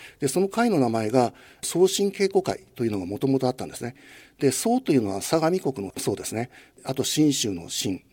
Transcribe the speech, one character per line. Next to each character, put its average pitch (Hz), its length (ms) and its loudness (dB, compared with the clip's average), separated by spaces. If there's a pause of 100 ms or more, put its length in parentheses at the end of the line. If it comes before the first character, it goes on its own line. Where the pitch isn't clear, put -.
(180)
で、 143 100 0
そ 180 120 0
の 196 80 2
会 233 220 0
の 170 100 4
名 123 80 4
前 110 220 0
が 120 240 4 (280)
送 175 240 2
信 202 240 2
稽 196 180 -2
古 190 140 2
会 - 220 -4 (100)
と 123 100 -4
い 117 40 2
う - 20 0
の 101 100 -4
が 87 60 -8
も 101 120 -8
と - 80 -2
も 135 120 2
と 127 100 0
あ - 20 0
っ 127 40 -4
た 95 120 -10
ん - 20 -12
で - 60 -16
す - 100 -10
ね。 120 120 -10 (420)
で、 139 120 4
宋 233 300 0
と 262 120 0
い 147 40 6
う 120 60 4
の 101 80 -2
は 98 100 -4
相 165 300 2
模 185 80 0
国 131 280 -4
の 90 120 -10
宋 107 180 -2
で - 80 -10
す - 100 -8
ね。 117 160 -4 (340)
あ 135 100 -6
と、 123 100 -2
信 151 300 2
州 117 160 -2
の 85 180 -8
信 - 340 -4 (100)